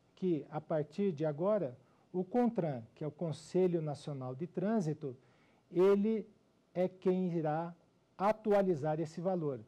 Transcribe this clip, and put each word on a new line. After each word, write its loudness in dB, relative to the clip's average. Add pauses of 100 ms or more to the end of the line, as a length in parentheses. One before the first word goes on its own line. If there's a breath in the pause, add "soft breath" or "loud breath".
(160)
que, 0
a -6
partir -2
de -4
agora, 0 (340 soft breath)
o -2
contran, 0 (120)
que -8
é -4
o -4
Conselho 0
Nacional -6
de -6
Trânsito, -2 (540 soft breath)
ele 4 (480)
é 0
quem 0
irá -2 (440)
atualizar 2
esse -6
valor, -2